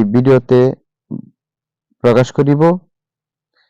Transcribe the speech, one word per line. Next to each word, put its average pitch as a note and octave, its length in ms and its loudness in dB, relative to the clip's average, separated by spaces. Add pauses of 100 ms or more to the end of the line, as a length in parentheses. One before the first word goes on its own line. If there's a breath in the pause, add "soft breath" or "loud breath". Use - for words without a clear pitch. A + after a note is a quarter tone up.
ভিডিওতে B2+ 560 0 (1400)
প্রকাশ A#2+ 280 0
করিব C#3+ 300 -2 (1080)